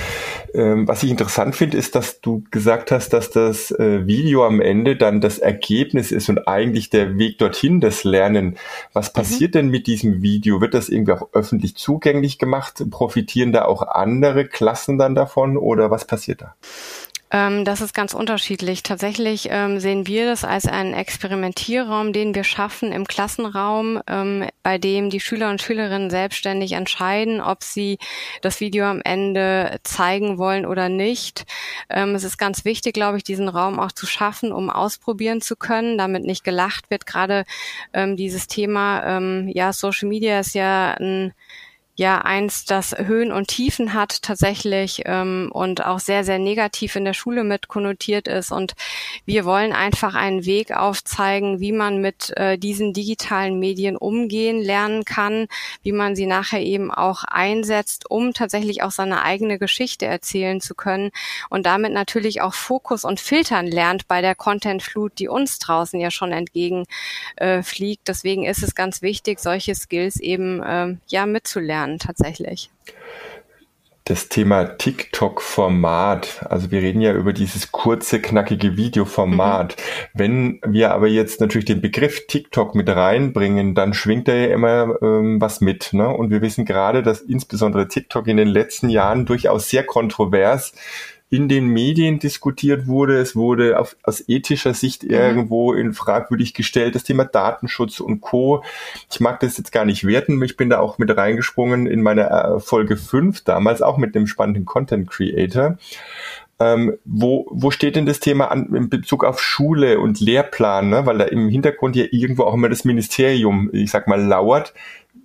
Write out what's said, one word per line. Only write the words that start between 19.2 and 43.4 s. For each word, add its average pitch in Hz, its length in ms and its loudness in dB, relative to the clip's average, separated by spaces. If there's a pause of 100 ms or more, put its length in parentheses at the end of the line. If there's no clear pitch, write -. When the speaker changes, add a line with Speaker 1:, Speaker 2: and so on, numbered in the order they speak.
Speaker 2:
ähm, 202 300 -2
sehen 196 260 -2
wir 220 180 0
das 240 200 -2
als 190 200 -2
einen 190 280 -4
Experimentierraum, 214 1200 -4
den 208 200 -2
wir 196 120 -2
schaffen 208 480 -4
im 190 100 -4
Klassenraum, 208 1040 -4
ähm, 196 380 -4 (180)
bei 185 140 0
dem 196 320 0
die 196 100 -4
Schüler 220 300 -4
und 202 120 -4
Schülerinnen 196 480 -4
selbstständig 196 640 -4
entscheiden, 196 680 -2
ob - 240 -4
sie 202 320 -4 (440)
das - 200 -4
Video 202 240 -2
am 196 180 -2
Ende 190 800 -2
zeigen 196 540 -2
wollen 190 280 0
oder 185 220 -2
nicht. 196 580 -4 (440)
Ähm, 202 260 -2
es 190 80 -4
ist 185 140 -8
ganz 196 260 -4
wichtig, 220 300 -4
glaube 208 240 0
ich, 196 80 -8
diesen 196 240 -4
Raum 185 280 -2
auch 190 140 -4
zu - 140 -12
schaffen, 208 480 -4
um 185 160 -4
ausprobieren 220 720 -4
zu - 160 -6
können, 226 400 -2
damit 190 260 -2
nicht 185 220 -6
gelacht 185 440 -4
wird. 202 160 -4
Gerade, 190 380 -2 (480)
ähm, 196 240 -2
dieses 185 320 -6
Thema, 202 580 -2
ähm, 185 480 -2
ja, 185 200 0
Social 196 340 -4
Media 208 320 0
ist 196 160 -6
ja 190 380 0
ein, 190 400 -4 (640)
ja, 190 200 2
eins, 202 460 -2
das 190 300 -2
Höhen 220 360 0
und - 160 -4